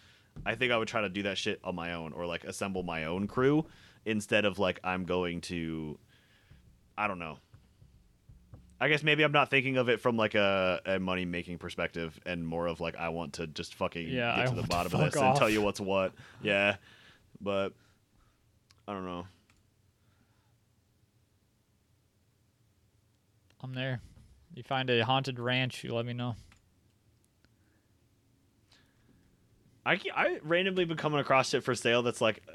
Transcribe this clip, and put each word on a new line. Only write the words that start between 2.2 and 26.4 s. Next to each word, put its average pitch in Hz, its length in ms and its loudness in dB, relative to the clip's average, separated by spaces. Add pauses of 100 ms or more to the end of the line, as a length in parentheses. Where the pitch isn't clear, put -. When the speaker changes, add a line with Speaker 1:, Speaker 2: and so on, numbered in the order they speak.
Speaker 1:
like, 85 180 -4
assemble 95 380 -4
my 80 220 -4
own 90 240 -2
crew 143 360 2 (400)
instead 107 400 2
of, 95 140 0
like, 92 240 2
I'm 92 220 -2
going 87 380 0
to, 82 560 -6 (1000)
I 104 80 0
don't 95 140 -4
know. 78 180 -10 (1400)
I 135 80 2
guess 151 160 2
maybe 151 180 4
I'm 151 100 4
not 143 180 4
thinking 135 260 2
of 123 140 4
it 110 100 4
from, 120 160 2
like, 110 180 2
a, 98 520 4
a 95 120 2
money-making 90 600 -2
perspective 85 680 -6
and 87 180 -4
more 82 220 -2
of, 82 140 -4
like, 82 160 -4
I 82 140 -4
want 80 240 -6
to 85 120 -6
just 80 280 -10
fucking 85 340 -4
Speaker 2:
Yeah, 120 260 -2
Speaker 1:
get 120 40 0
Speaker 2:
I 120 80 0
Speaker 1:
to 127 40 0
the 120 60 -2
Speaker 2:
want - 80 -4
to - 40 -6
Speaker 1:
bottom 87 260 0
of - 60 2
Speaker 2:
fuck - 120 2
Speaker 1:
this 147 100 2
and 131 140 6
tell 135 100 4
Speaker 2:
off. 110 60 2
Speaker 1:
you 107 100 2
what's 101 180 0
what. 95 320 0 (300)
Yeah. 101 340 2 (640)
But 98 320 -2 (1120)
I 101 60 -6
don't 95 100 -6
know. 90 220 -8 (4000)
Speaker 2:
I'm 131 120 -10
there. 127 260 -2 (540)
You 123 80 -14
find 131 280 -2
a 117 140 6
haunted 131 340 2
ranch, 123 460 -2
you 123 100 -4
let 117 120 -2
me 123 80 -8
know. 123 200 -4 (3500)